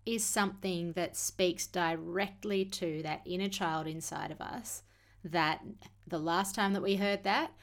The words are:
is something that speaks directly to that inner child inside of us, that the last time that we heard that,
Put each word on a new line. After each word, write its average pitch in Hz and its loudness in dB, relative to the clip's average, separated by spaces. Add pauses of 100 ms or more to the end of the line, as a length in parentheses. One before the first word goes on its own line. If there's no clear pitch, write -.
is 226 2
something 190 0
that 175 -2
speaks - 2
directly 185 0
to 160 -2
that 156 -4
inner 190 -2
child 160 0
inside 160 -6
of - -10
us, - -8 (420)
that 160 2 (420)
the 170 -4
last 175 2
time 196 4
that 196 0
we 196 2
heard 202 0
that, 220 2 (100)